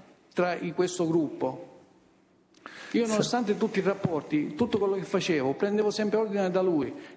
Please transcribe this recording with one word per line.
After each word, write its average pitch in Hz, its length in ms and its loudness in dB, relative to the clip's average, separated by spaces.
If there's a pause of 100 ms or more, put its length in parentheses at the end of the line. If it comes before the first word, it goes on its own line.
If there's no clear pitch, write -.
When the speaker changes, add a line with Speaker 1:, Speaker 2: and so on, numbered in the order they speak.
(340)
Speaker 1:
tra 175 220 2
i, 170 160 -4
questo 180 340 0
gruppo. 156 600 0 (1300)
Io, 233 120 2
Speaker 2:
Sì. 220 60 -2
Speaker 1:
nonostante 208 480 0
tutti 202 220 0
i - 20 2
rapporti, 165 760 0
tutto 233 220 0
quello 196 160 2
che 190 100 -4
facevo, 151 500 0
prendevo 208 380 0
sempre 214 280 0
ordine 202 300 0
da 185 120 2
lui, 160 320 2 (240)